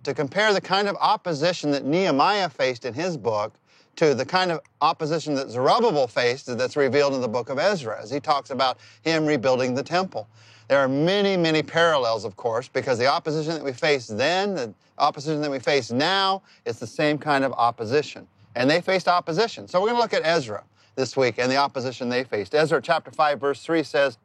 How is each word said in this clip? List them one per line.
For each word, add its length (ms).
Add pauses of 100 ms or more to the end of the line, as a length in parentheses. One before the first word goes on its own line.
to 100
compare 400
the 80
kind 260
of 100
opposition 720
that 120
Nehemiah 640
faced 380
in 80
his 240
book 340 (440)
to 180
the 100
kind 260
of 100 (200)
opposition 540
that 160
Zerubbabel 560
faced 400 (100)
that's 200
revealed 360
in 80
the 80
book 220
of 80
Ezra, 420
as 100
he 80
talks 300
about 300 (240)
him 240
rebuilding 480
the 80
temple. 440 (420)
There 100
are 100
many, 480
many 260
parallels, 600
of 140
course, 300
because 300
the 100
opposition 440
that 100
we 120
faced 420
then, 380
the 180 (240)
opposition 460
that 80
we 80
face 320
now, 500 (240)
it's 140
the 80
same 320
kind 260
of 80
opposition. 760 (280)
And 160
they 100
faced 280
opposition. 600
So 100
we're 100
gonna 100
look 160
at 100
Ezra 400 (300)
this 240
week 180
and 160
the 60
opposition 500
they 160
faced. 300
Ezra 260
chapter 300
five, 280
verse 240
three 200
says 420